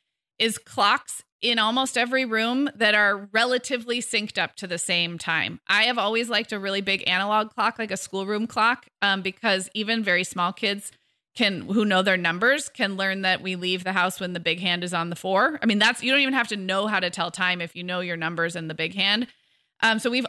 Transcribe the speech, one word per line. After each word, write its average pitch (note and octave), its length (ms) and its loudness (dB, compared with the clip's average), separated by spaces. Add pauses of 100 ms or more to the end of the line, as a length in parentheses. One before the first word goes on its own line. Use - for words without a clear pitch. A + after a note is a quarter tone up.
(400)
is A3 180 2
clocks - 640 0 (180)
in A#3+ 180 0
almost B3 380 2
every B3+ 280 2
room A#3+ 500 0
that G#3+ 200 4
are G3+ 360 2
relatively A#3+ 720 0
synced G#3 400 -4
up - 140 -4
to G3 100 -12
the F3 120 -4
same E3+ 420 -2
time. D#3+ 480 -2
I G3+ 160 6
have A#3+ 160 2
always A3+ 300 0
liked A3 220 -2
a G#3 80 -4
really G3 220 -2
big G3 260 0
analog G#3 460 0
clock, A3+ 240 -2
like G#3+ 140 -6
a G3 60 -6
schoolroom G#3 500 -4
clock, A#3 400 0 (160)
um, G3 180 2
because F#3+ 540 -2
even A3 280 -2
very F3+ 200 2
small F3+ 280 -2
kids G3+ 400 -4 (440)
can, G3 260 0
who G#3 240 2
know F#3+ 160 4
their F#3+ 160 2
numbers, F3+ 520 0
can G3 280 -4
learn F#3+ 240 -2
that F#3 220 0
we F#3 120 -4
leave F3+ 280 -2
the F#3+ 100 -4
house F#3 260 0
when F3+ 140 -6
the E3+ 60 -4
big E3+ 200 -2
hand F3 240 -2
is F3 120 -4
on E3+ 160 -2
the E3+ 40 -6
four. G3 460 2
I A3+ 60 2
mean, G#3 100 4
that's, A3+ 240 2
you B3 100 0
don't C#4 100 4
even C4 120 2
have A#3+ 140 0
to G#3 100 -4
know F#3+ 300 0
how G#3 120 2
to F3+ 120 -2
tell F3 180 -2
time F3+ 320 0
if E3+ 140 -8
you F3+ 80 -10
know F3+ 160 -4
your F3 180 -4
numbers E3 380 -2
and E3 120 -6
the D#3+ 80 -6
big E3 200 -4
hand. G#3 320 2 (560)
Um, A3 160 4
so B3 100 0
we've B3 180 0